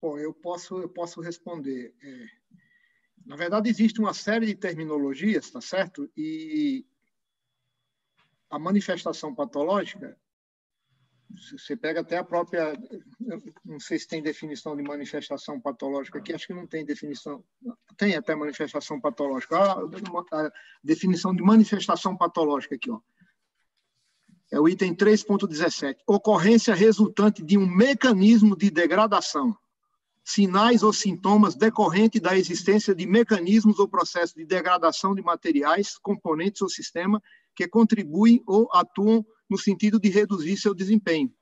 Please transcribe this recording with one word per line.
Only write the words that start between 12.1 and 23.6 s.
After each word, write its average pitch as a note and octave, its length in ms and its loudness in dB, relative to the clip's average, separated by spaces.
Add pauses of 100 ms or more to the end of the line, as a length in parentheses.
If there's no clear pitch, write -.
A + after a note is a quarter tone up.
a F3+ 60 -6
própria, E3+ 500 -4 (540)
eu G3 160 -12 (220)
não D#3 120 -16
sei D#3 220 -8
se - 80 -18
tem D#3 160 -10
definição D3+ 500 -10
de C#3+ 100 -10
manifestação C#3+ 760 -10
patológica C#3 580 -8
aqui, D#3 160 -12
acho - 140 -12
que F#3+ 60 -10
não F3+ 120 -14
tem D#3+ 200 -10
definição, D3 580 -10 (540)
tem G3+ 180 0
até D#3 180 -4
manifestação D3 680 -8
patológica. C#3 580 -4
Ah, F#3+ 220 2 (500)
a D#3 200 -4 (300)
definição F#3 540 0
de F3 80 -2
manifestação G3+ 720 4
patológica D3+ 600 -2
aqui, - 140 -10
ó. A2 120 -8 (1500)